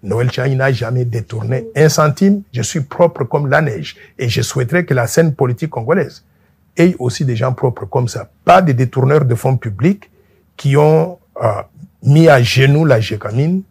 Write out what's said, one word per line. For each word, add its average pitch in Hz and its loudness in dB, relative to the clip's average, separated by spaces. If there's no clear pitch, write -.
Noël 113 -2
Tchani 131 -4
n'a 131 0
jamais 123 -2
détourné 117 -6
un 156 6
centime. 190 2
Je 120 -4
suis 147 -4
propre 165 -2
comme 147 -4
la 147 2
neige. 107 -6
Et 123 -4
je 113 -2
souhaiterais 135 -2
que 151 -2
la 120 0
scène 160 0
politique 127 -4
congolaise 143 -4
ait 175 4
aussi 123 -4
des 127 -2
gens 123 -2
propres 123 -4
comme 127 -2
ça. - -10
Pas 185 6
des 160 2
détourneurs 131 0
de 117 0
fonds 131 -2
publics 117 -2
qui 139 0
ont, 160 2
euh, 117 0
mis 156 6
à 139 6
genoux 139 2
la 131 4
gécamine 117 -4